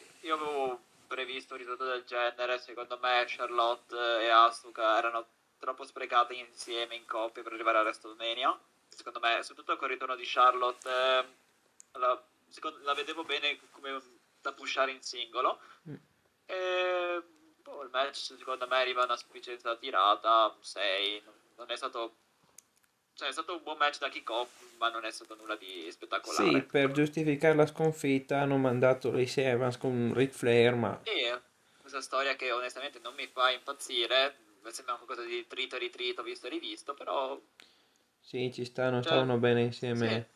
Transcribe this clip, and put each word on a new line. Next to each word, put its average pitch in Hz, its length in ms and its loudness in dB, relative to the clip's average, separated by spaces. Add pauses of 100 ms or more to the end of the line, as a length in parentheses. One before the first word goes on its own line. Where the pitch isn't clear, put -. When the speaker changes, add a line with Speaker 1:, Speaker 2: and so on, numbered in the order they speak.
(200)
Speaker 1:
Io 160 140 -2
avevo 143 460 -2 (280)
previsto 131 460 -8
un 127 60 -12
risultato 123 300 -6
del 123 140 -4
genere. 123 560 -2
Secondo 123 420 -10
me 123 240 2
Charlotte 120 680 -2 (260)
e 113 80 2
Asuka 113 680 4
erano 117 280 0 (320)
troppo 131 260 -8
sprecate 123 500 0
insieme 117 600 -8
in 117 100 -18
coppia 117 360 -4
per 117 120 -10
arrivare 113 240 2
a 107 40 6
WrestleMania. 117 760 -2 (320)
Secondo - 320 -14
me, 117 220 2
soprattutto 147 360 -6
col 139 100 -4
ritorno 127 280 -4
di 120 100 -12
Charlotte, 123 600 4
eh, - 1120 -2
la, 127 240 2 (260)
secondo, 151 340 -10
la 143 120 0
vedevo 156 300 -4
bene 147 340 -2 (120)
come 135 300 -10 (400)
da 135 120 -6
pushare 135 400 -2
in 131 100 -16
singolo. 123 560 -2 (300)
Speaker 2:
Mm. 147 60 -10 (500)
Speaker 1:
E, 180 800 -2 (400)
boh, 147 220 -14
il 127 60 -14
match 135 260 -2 (200)
secondo 127 300 -6
me 127 100 0
arriva 123 260 2
a - 20 4
una 120 120 0
sufficienza 120 600 -8
tirata, 107 800 4
un - 100 -20
sei, 101 600 -2
non, - 80 -20 (240)
non 120 140 -14
è 120 60 -4
stato, 123 400 -8 (1000)
cioè 147 140 -8
è 135 40 -4
stato 165 240 -6
un 160 60 -10
buon 156 160 -6
match 147 200 0
da 139 100 -4
kick-off, 123 420 -4 (280)
ma 113 120 0
non 113 140 -6
è 110 80 -6
stato 110 240 -16
nulla 110 180 -8
di 92 360 -12
spettacolare. - 600 0
Speaker 2:
Sì, 135 140 4
per 139 260 2
giustificare 147 640 2
la 151 120 6
sconfitta 143 720 0
hanno 139 180 2
mandato 131 540 4
Lacey 131 320 0
Evans 123 340 2
con 120 340 0
Ric 131 200 2
Flair, 120 420 6
ma 110 300 0
Speaker 1:
Sì, 135 280 -2 (480)
questa 135 220 -10
storia 135 320 -2
che 131 160 -4
onestamente 123 480 -6
non 120 160 -12
mi 139 140 -10
fa 127 240 2
impazzire, 127 840 0 (260)
mi 113 100 -14
sembra - 240 -6
qualcosa 123 260 -10
di 117 240 -8
trito 127 300 -8
e - 20 -6
ritrito, 123 440 -6
visto 123 260 -10
e - 20 -8
rivisto, 165 420 -10
però 135 480 -4 (800)
Speaker 2:
Sì, 127 320 -4
ci 123 120 -8
stanno, 127 360 0
Speaker 1:
cioè, 123 120 0
Speaker 2:
stavano 131 260 4
bene 120 240 4
insieme. 117 720 0